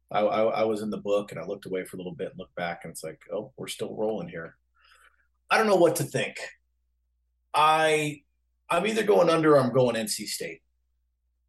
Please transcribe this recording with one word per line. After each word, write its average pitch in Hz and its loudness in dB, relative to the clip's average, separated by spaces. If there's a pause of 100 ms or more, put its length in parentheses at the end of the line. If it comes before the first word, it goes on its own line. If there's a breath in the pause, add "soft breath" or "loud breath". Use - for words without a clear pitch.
(100)
I, 101 -2
I, 104 2
I 110 0
was 110 -2
in 110 -6
the 107 -6
book, 101 -2
and 82 -10
I 82 -10
looked 101 -10
away 92 -6
for 92 -16
a 90 -12
little 90 -10
bit 110 -8
and - -20
looked - -16
back, 85 -6
and 82 -14
it's - -14
like, 80 -12 (120)
"Oh, 107 -8
we're - -12
still 104 -10
rolling 107 -4
here." 82 -14 (920 soft breath)
I 202 2
don't 220 2
know 196 4
what 170 6
to 143 -2
think. 113 -4 (1160)
I, 156 2 (460)
I'm 175 0
either 214 0
going 185 4
under 156 6
or 139 8
I'm 123 2
going 123 4
N 110 -4
C - -6
State. - -10 (880)